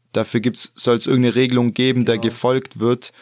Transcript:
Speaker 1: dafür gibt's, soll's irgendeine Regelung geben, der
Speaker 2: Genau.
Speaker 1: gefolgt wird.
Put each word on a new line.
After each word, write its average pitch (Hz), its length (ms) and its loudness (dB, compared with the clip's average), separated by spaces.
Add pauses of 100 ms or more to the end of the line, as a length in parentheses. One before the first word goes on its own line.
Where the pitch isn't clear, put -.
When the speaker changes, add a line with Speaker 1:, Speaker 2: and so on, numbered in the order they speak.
(140)
Speaker 1:
dafür 113 260 -2
gibt's, 117 360 -2
soll's 120 320 0
irgendeine 123 280 2
Regelung 123 380 2
geben, 127 320 0
der 117 100 2
Speaker 2:
Genau. 110 120 -2
Speaker 1:
gefolgt 127 520 -2
wird. 120 320 0 (100)